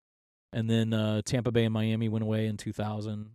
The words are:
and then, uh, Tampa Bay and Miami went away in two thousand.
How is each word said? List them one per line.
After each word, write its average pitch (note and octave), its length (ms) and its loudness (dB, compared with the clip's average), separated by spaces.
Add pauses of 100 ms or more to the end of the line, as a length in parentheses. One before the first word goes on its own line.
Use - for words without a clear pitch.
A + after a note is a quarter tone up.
(540)
and A2+ 160 0
then, A2+ 240 4
uh, G#2+ 300 2
Tampa B2 280 0
Bay A2+ 140 4
and A2 80 0
Miami A2 340 0
went A2 160 0
away A2 240 0
in G#2+ 80 -2
two G#2+ 160 -6
thousand. G#2+ 640 -6